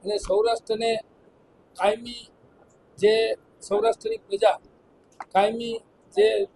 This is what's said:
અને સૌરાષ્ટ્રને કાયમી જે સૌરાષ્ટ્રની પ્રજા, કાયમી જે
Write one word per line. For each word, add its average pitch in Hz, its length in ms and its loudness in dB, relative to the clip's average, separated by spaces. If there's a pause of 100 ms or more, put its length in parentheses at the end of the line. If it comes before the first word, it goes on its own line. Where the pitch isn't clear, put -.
અને 208 160 -4
સૌરાષ્ટ્રને 226 720 -2 (840)
કાયમી 233 480 -4 (760)
જે 214 160 4 (460)
સૌરાષ્ટ્રની 220 680 -2
પ્રજા, 196 300 2 (760)
કાયમી 226 440 0 (380)
જે 214 140 4 (280)